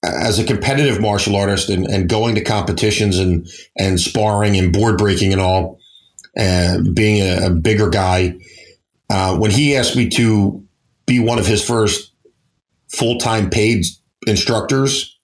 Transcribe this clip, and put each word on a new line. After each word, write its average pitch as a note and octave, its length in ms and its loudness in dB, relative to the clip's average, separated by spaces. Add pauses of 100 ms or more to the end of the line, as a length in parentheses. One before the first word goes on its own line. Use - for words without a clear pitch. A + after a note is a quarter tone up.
as F#2+ 360 -2
a A2+ 60 -2
competitive C3+ 560 0
martial G#2 360 0
artist G2 320 0
and, F#2+ 180 -2
and F#2+ 220 0
going A2 280 0
to G#2 40 0
competitions G2+ 800 0
and, F2 280 0 (320)
and F#2+ 220 0
sparring G#2 560 0
and F#2 160 2
board G#2+ 240 2
breaking G2 360 0
and F#2+ 100 0
all, F#2 360 -2 (600)
uh, F2+ 400 2 (160)
being G#2+ 260 2
a, F#2 280 0
a - 20 0
bigger F2+ 400 2
guy, F#2 440 0 (760)
uh, F#2+ 260 0
when G#2+ 140 2
he C#3+ 260 2
asked B2 180 0
me B2 140 0
to G#2 560 0 (420)
be B2 140 2
one A#2 180 0
of G2+ 80 -2
his - 180 2
first A2+ 480 -2 (760)
full-time A2+ 640 -2
paid G#2+ 340 2 (420)
instructors A#2 960 -2